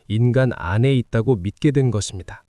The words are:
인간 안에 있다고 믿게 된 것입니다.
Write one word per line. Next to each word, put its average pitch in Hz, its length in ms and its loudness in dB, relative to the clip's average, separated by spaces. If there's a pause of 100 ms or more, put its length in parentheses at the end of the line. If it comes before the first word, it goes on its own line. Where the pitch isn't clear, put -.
인간 120 480 2
안에 113 400 0
있다고 117 400 0
믿게 101 360 -2
된 131 200 2
것입니다. - 580 -8